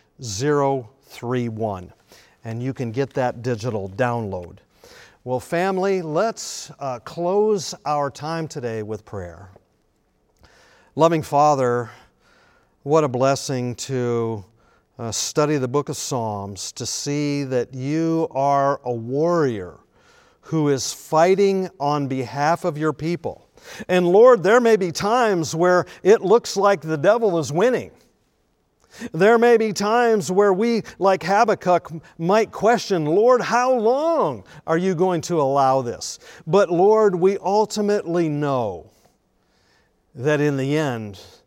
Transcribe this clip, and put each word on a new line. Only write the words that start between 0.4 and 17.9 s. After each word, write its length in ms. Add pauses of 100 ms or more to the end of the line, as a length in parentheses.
three 460
one. 440 (520)
And 180
you 100
can 180
get 240
that 280
digital 480
download. 680 (640)
Well, 160
family, 600
let's, 800
uh, 220
close 720 (100)
our 260
time 380
today 340
with 220
prayer. 460 (1400)
Loving 280
Father, 680 (920)
what 220
a 40
blessing 640
to, 720 (540)
uh, 140
study 460
the 100
book 220
of 60
Psalms, 760
to 140
see 580
that 300
you 560